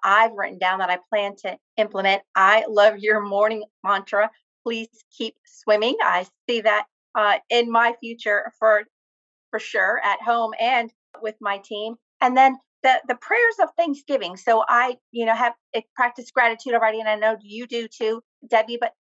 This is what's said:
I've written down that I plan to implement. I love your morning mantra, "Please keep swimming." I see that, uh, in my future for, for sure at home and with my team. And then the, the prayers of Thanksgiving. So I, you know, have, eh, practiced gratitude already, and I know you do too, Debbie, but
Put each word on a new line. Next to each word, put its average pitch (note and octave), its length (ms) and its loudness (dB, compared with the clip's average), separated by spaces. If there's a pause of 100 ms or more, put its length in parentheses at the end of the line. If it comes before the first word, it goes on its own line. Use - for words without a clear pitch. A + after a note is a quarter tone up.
I've A3 280 4
written F#3+ 260 -8
down F#3 200 -2
that F3+ 120 -2
I F3+ 80 -2 (140)
plan G3+ 220 -2 (100)
to F#3 120 -8 (200)
implement. G3 460 0 (140)
I G#3 320 6
love G#3 300 4
your G#3+ 220 0
morning G#3 440 -2 (180)
mantra, G3 480 0 (320)
"Please A3+ 260 -6 (280)
keep A3+ 180 -8 (100)
swimming." G#3+ 580 0
I F#3 240 -2 (220)
see A#3+ 120 -2
that, G#3 240 0 (300)
uh, G#3 240 0 (120)
in A#3+ 220 0
my A#3 260 2
future A3+ 600 -6
for, G#3+ 260 2 (680)
for A3 80 -6
sure G#3 460 -2
at - 160 -2
home A3+ 400 -2
and A#3 320 -2 (300)
with G#3+ 180 -8
my G3+ 240 -6
team. A3 320 -10 (240)
And B3+ 160 2
then C4 220 6 (240)
the, B3+ 260 2
the B3 80 -4
prayers A4+ 440 0
of E4 160 2
Thanksgiving. C#4 600 -4
So A3+ 320 2
I, B3 300 0 (140)
you A#3 120 -4
know, A3+ 100 2
have, A#3+ 200 0 (200)
eh, A3+ 60 -2 (160)
practiced B3 380 -4
gratitude A#3 400 0
already, A3 260 0
and G#3+ 80 -4
I G#3+ 80 0
know G#3+ 240 0
you G#3 260 -14
do A#3 220 -8
too, A3+ 340 -4 (240)
Debbie, A#3 320 0
but - 140 -4 (120)